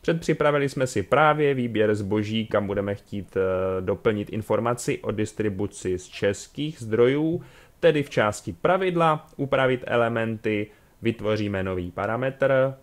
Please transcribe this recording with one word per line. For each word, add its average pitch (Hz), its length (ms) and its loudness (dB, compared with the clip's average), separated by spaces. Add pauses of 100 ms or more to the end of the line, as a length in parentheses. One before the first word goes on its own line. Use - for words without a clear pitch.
Předpřipravili 147 680 0
jsme 131 180 -2
si 101 160 -2
právě 151 500 4
výběr 110 420 2
zboží, 107 520 -2
kam 101 200 0
budeme 101 280 -2
chtít, - 420 -8
eh, 95 40 2 (400)
doplnit 104 480 0
informaci 113 720 -2
o 113 120 -4
distribuci 101 880 -4
z - 80 -14
českých 143 720 -4
zdrojů, 135 640 2 (380)
tedy 156 240 4
v - 60 -8
části 107 440 0
pravidla, 170 840 0
upravit 131 520 0
elementy, 113 800 0 (340)
vytvoříme 104 600 -2
nový 92 280 -4
parametr 131 920 0